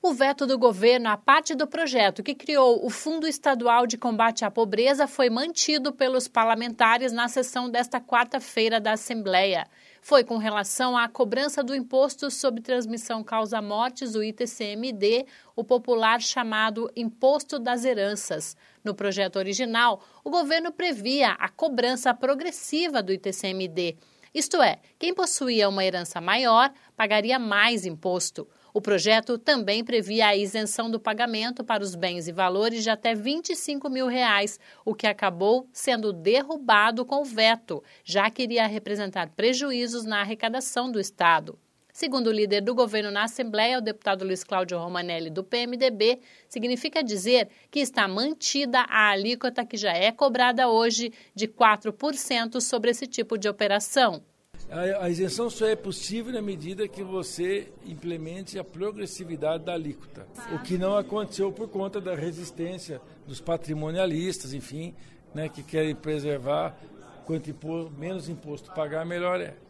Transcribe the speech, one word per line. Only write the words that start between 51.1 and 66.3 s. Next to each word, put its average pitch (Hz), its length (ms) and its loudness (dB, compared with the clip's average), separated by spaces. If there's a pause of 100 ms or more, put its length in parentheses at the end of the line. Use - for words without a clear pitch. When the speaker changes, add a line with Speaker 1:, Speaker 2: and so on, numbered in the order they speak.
Speaker 1:
de 214 140 -4
quatro 214 460 4
por 294 200 -4
cento 240 460 -4
sobre 233 320 0
esse 240 160 -4
tipo 226 300 -4
de 202 100 -2
operação. 202 760 2 (480)
Speaker 2:
A, 190 360 -4
a 175 40 0
isenção 185 400 -2
só 220 180 -2
é 220 80 2
possível 220 580 -8
na 226 80 -4
medida 190 460 -6
que 196 160 -10
você 185 680 -6 (140)
implemente 170 720 -10
a 180 60 -8
progressividade 165 1000 -6
da 175 100 -6
alíquota, 151 540 -10 (260)
o 156 60 -6
que 175 180 -4
não 190 200 0
aconteceu 196 540 -4
por 214 180 -10
conta 196 320 -6
da 180 140 -6
resistência 165 840 -10 (280)
dos 135 120 -14
patrimonialistas, 160 1160 -4
enfim, 143 420 -12 (380)
né, 156 140 -6
que 151 140 -12
querem 156 340 -2
preservar 151 840 -4 (480)